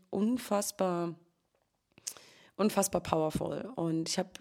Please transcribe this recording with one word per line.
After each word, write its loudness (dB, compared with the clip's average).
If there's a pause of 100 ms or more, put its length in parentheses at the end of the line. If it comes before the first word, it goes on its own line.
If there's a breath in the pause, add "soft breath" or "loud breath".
(120)
unfassbar, 0 (1400 loud breath)
unfassbar 2
powerful. 0
Und 0
ich 0
habe -4 (120)